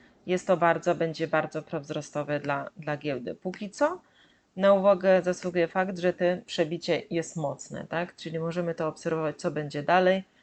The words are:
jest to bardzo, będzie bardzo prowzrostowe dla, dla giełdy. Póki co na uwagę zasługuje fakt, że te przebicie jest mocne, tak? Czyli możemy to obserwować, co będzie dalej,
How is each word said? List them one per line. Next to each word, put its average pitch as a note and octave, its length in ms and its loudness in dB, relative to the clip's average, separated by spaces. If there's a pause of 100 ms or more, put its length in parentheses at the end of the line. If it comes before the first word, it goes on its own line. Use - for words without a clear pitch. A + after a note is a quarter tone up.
(260)
jest F3+ 220 0
to F#3 100 4
bardzo, E3 380 2
będzie D#3+ 320 -2
bardzo D#3 340 -2
prowzrostowe D3 800 -6
dla, C#3+ 380 -4
dla D3 200 -6
giełdy. C#3 380 -6
Póki F#3 340 -8
co D#4+ 320 0 (540)
na G3 180 6
uwagę F#3+ 480 6
zasługuje F3+ 460 0
fakt, F#3 320 -2
że F3+ 140 2
te F3+ 320 0
przebicie E3 640 0
jest E3 260 -4
mocne, C#3+ 540 -6
tak? F3 260 -6
Czyli D#3+ 240 -8
możemy E3 360 -4
to D#3+ 120 -2
obserwować, D#3 480 -4
co F3 160 -4
będzie D3 320 -4
dalej, F#3 400 4 (200)